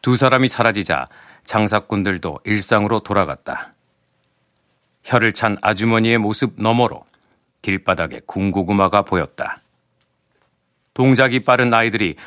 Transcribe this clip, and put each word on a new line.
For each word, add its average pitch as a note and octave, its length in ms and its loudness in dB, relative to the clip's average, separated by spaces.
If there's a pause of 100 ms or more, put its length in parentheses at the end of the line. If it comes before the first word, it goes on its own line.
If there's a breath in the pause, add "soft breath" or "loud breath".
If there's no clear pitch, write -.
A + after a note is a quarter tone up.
두 B2 140 2
사람이 C3 320 4
사라지자 G2+ 600 -2 (360 loud breath)
장사꾼들도 G2+ 1000 -2
일상으로 G#2 560 0
돌아갔다. - 720 -4 (1300)
혀를 A2+ 300 0
찬 G#2 300 -2
아주머니의 A2+ 560 2
모습 G#2+ 380 -2
너머로 A#2 480 0 (580)
길바닥에 F2+ 640 -4
군고구마가 G2 760 0
보였다. - 580 -6 (1300)
동작이 C3 480 4
빠른 B2 340 2
아이들이 A2 420 0 (100)